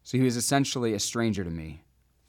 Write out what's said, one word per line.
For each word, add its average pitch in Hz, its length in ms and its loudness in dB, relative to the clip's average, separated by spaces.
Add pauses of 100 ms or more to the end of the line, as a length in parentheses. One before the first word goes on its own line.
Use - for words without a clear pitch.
so - 140 -4
he 131 60 4
was 120 140 2
essentially 127 560 0
a 101 60 -2
stranger 107 440 0
to 87 60 -4
me, 80 340 -8 (460)